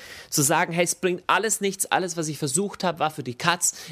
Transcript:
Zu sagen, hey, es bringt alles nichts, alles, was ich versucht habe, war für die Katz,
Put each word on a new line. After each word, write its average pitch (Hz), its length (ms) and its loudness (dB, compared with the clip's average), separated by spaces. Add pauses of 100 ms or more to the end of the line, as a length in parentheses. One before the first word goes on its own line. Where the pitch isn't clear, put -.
(320)
Zu - 100 2
sagen, 160 320 2
hey, 175 100 4
es 170 120 0
bringt 180 320 -2
alles 202 340 2
nichts, 196 240 -2
alles, 170 320 0
was 160 100 -2
ich 147 120 -6
versucht 165 440 0
habe, 170 140 0
war 240 140 2
für 151 100 -10
die 123 160 -6
Katz, - 380 2 (160)